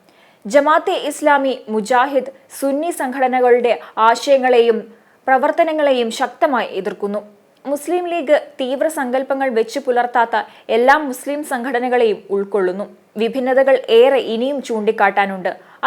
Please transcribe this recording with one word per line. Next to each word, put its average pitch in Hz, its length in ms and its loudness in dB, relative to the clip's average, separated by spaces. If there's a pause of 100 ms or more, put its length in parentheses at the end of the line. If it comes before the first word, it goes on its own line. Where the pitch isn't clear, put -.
(520)
ജമാഅത്തെ 302 420 2 (160)
ഇസ്ലാമി, 285 420 2 (220)
മുജാഹിദ്, 247 580 0 (280)
സുന്നി 277 400 -2
സംഘടനകളുടെ 247 760 2 (320)
ആശയങ്ങളെയും 240 720 4 (500)
പ്രവർത്തനങ്ങളെയും 285 800 2 (120)
ശക്തമായി 262 500 -2 (100)
എതിർക്കുന്നു. 202 400 -6 (520)
മുസ്ലിം 320 400 -4
ലീഗ് 302 260 2 (220)
തീവ്ര 269 360 -2
സങ്കല്പങ്ങൾ 269 640 -2
വെച്ചു 226 280 -2
പുലർത്താത്ത 240 560 0 (360)
എല്ലാ 254 180 6 (120)
മുസ്ലിം 277 340 -8 (100)
സംഘടനകളെയും 247 680 0 (160)
ഉൾക്കൊള്ളുന്നു. 196 500 -2 (360)
വിഭിന്നതകൾ 254 560 2 (220)
ഏറെ 262 220 4 (140)
ഇനിയും 262 220 -2 (120)
ചൂണ്ടിക്കാട്ടാനുണ്ട്. 196 840 0 (360)